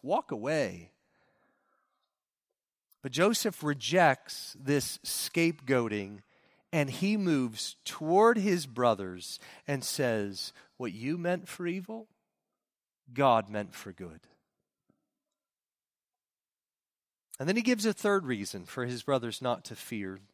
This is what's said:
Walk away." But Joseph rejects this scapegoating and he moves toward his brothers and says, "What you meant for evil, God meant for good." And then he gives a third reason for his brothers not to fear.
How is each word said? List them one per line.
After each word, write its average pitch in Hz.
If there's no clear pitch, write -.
Walk 175
away." 110
But 135
Joseph 196
rejects 143
this 139
scapegoating 120
and 147
he 202
moves 139
toward 202
his 185
brothers 107
and 139
says, 107
"What 120
you 120
meant 175
for -
evil, 190
God 117
meant 104
for -
good." 85
And 143
then 196
he 240
gives 220
a 220
third 196
reason 101
for -
his 120
brothers 120
not 123
to 110
fear. 95